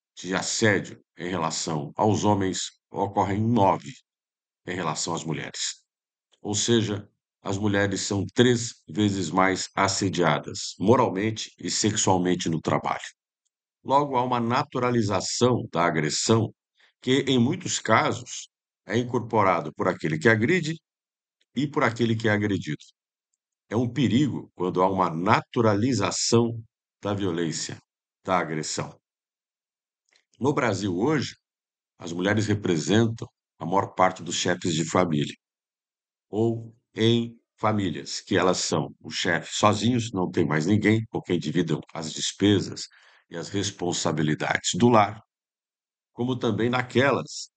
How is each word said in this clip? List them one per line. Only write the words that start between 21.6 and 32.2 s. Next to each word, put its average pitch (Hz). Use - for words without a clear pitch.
por 143
aquele 117
que 113
é 104
agredido. 101
É 101
um 120
perigo 120
quando 90
há 95
uma 92
naturalização 113
da 101
violência, 85
da 92
agressão. 78
No 135
Brasil 101
hoje, 135
as 85
mulheres 101